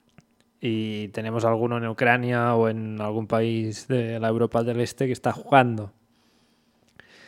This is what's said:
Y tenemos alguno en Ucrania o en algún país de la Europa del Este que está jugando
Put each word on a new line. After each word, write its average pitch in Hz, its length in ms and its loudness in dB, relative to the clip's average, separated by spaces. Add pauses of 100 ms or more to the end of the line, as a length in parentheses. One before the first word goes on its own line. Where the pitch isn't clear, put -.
(640)
Y 110 460 -4
tenemos 110 360 -4
alguno 117 320 0
en 117 120 -4
Ucrania 120 680 2
o 113 160 4
en 110 320 -6
algún 107 240 -4
país 113 640 -2
de 117 300 -2
la 113 100 -2
Europa 117 340 2
del 120 180 -2
Este 123 260 -4
que 127 60 -2
está 120 200 -2
jugando 117 600 2 (1400)